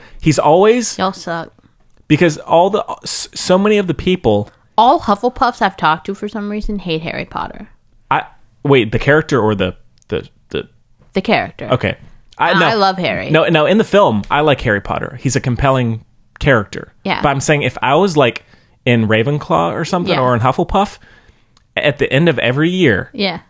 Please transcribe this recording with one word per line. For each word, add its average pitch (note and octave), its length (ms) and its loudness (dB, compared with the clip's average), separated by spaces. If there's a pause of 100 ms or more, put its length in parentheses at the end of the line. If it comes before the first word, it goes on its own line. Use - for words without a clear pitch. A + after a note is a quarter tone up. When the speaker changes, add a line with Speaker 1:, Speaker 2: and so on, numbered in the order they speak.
(220)
Speaker 1:
He's D#3+ 180 2
always G#3 580 2
Speaker 2:
Y'all F#3+ 160 -2
suck. E3+ 380 -12 (560)
Speaker 1:
because D3+ 320 2
all E3+ 300 2
the, G3 140 -2 (200)
s-, - 300 -10
so - 240 0
many G#3 200 2
of G3+ 100 0
the E3 80 -2
people A#2 540 0 (280)
Speaker 2:
All B3 220 4
Hufflepuffs A#3+ 640 -2
I've G3 160 -2
talked D#3+ 300 -2
to G3 80 -8
for G#3 120 -10
some G#3 220 -10
reason G#3 300 -6
hate E3+ 220 -6
Harry - 240 -8
Potter. - 440 -10 (420)
Speaker 1:
I, C#3+ 140 -2 (380)
wait, C3 280 4
the B2 80 -2
character D3 400 2
or G#2+ 160 2
the, F#2 200 -2 (340)
the, - 200 -6 (200)
the - 200 -8 (440)
Speaker 2:
The F#3+ 80 0
character. E3 520 -2
Speaker 1:
Okay. G#2+ 240 -2 (400)
I, E3+ 140 2
Speaker 2:
Uh, F#3+ 80 2
Speaker 1:
no. C4 80 4
Speaker 2:
I A3+ 80 2
love G3 220 0
Harry. A2 340 -4
Speaker 1:
No, D#3+ 160 4
no, F3 180 2
in F#3+ 140 4
the A3 40 2
film, C3+ 460 4
I C#3+ 120 2
like D3+ 200 2
Harry G2+ 200 0
Potter. - 380 -8
He's B2+ 160 -2
a C3 60 0
compelling B2 640 0 (340)
character. - 540 0 (100)
Speaker 2:
Yeah. - 200 -4
Speaker 1:
But D3 60 2
I'm C#3 100 0
saying D3 240 0
if B2 180 -4
I B2+ 140 2
was, F3+ 220 2
like, B2+ 260 2 (420)
in A#2 220 2
Ravenclaw C#3+ 640 0
or - 140 -6
something F3 280 -2
Speaker 2:
Yeah. C#3+ 80 0
Speaker 1:
or B2+ 140 2
in A2 60 0
Hufflepuff, F#3+ 580 0 (760)
at - 220 0
the - 140 -2
end E3 180 4
of C3+ 80 0
every C#3 320 0
year, D#3 440 0
Speaker 2:
Yeah. F#3 260 -4 (100)